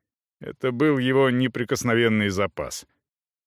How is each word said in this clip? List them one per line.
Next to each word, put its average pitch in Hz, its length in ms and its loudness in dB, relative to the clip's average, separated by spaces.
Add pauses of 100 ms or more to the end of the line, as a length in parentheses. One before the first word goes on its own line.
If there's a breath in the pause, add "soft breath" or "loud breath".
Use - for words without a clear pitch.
(400)
Это - 320 -6
был 143 260 0
его 131 320 2
неприкосновенный 117 1000 0
запас. 92 560 -4 (600)